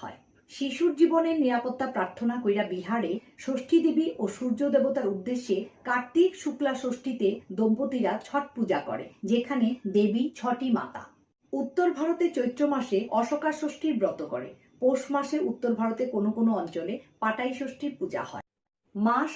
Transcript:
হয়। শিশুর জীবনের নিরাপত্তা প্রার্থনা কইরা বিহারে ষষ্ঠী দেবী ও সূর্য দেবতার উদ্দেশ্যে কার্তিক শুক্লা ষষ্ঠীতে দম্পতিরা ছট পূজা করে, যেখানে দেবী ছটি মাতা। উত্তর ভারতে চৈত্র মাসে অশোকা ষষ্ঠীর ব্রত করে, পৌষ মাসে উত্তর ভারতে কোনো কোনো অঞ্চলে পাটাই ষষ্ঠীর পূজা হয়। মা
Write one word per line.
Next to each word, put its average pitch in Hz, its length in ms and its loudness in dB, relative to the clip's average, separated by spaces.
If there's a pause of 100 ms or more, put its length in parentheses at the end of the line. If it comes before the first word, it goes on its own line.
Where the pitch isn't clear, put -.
হয়। - 180 -14 (340)
শিশুর 277 480 0
জীবনের 330 440 6
নিরাপত্তা 247 500 0
প্রার্থনা 233 480 -2
কইরা 202 300 2
বিহারে 180 400 -2 (320)
ষষ্ঠী 269 320 0 (100)
দেবী 311 200 2 (120)
ও 220 60 -2 (120)
সূর্য 247 240 -4 (140)
দেবতার 269 400 2
উদ্দেশ্যে 214 420 -2 (320)
কার্তিক 285 420 2 (120)
শুক্লা 277 300 -2 (100)
ষষ্ঠীতে 240 460 -2 (300)
দম্পতিরা 220 540 2 (140)
ছট 285 180 -2 (100)
পূজা 196 240 0 (100)
করে, 110 180 -6 (240)
যেখানে 233 360 2 (300)
দেবী 214 260 4 (160)
ছটি 247 300 -2 (100)
মাতা। - 240 -8 (500)
উত্তর 277 360 0 (100)
ভারতে 339 280 0 (100)
চৈত্র 247 260 0 (120)
মাসে 226 240 0 (220)
অশোকা 294 320 0
ষষ্ঠীর 302 480 -2
ব্রত 190 200 0 (120)
করে, 127 160 -6 (340)
পৌষ 254 200 4 (120)
মাসে 277 220 0 (140)
উত্তর 233 300 -2
ভারতে 226 240 0 (100)
কোনো 208 220 2
কোনো 226 140 4 (100)
অঞ্চলে 170 340 -4 (280)
পাটাই 247 380 -2
ষষ্ঠীর 269 380 -6
পূজা - 320 -4
হয়। - 140 -12 (500)
মা 226 240 4 (180)